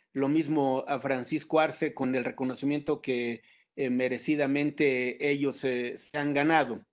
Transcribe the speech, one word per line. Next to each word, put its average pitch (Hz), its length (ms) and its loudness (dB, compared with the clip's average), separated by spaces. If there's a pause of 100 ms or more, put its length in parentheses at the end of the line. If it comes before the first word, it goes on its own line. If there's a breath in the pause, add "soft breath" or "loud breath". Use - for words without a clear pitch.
(120)
lo 135 160 0
mismo 143 580 2
a 139 140 -2
Francisco 135 580 -2
Arce 156 340 0
con 131 220 -2
el 123 100 0
reconocimiento 135 800 -2
que, 120 400 -2 (320 soft breath)
eh, 135 160 -2
merecidamente 139 1400 0
ellos, 139 340 -2
eh, 123 340 -2
se - 180 -14
han 147 160 0
ganado. 143 600 2